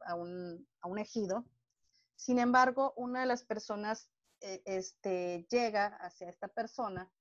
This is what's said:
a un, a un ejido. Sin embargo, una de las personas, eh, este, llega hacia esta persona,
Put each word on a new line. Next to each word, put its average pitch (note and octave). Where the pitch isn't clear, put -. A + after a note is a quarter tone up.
a F3
un, F3
a F3+
un G3
ejido. G#3+
Sin B3
embargo, B3+
una B3
de B3+
las B3
personas, G#3
eh, F#3+
este, F3+
llega G#3+
hacia F3+
esta G3
persona, G3+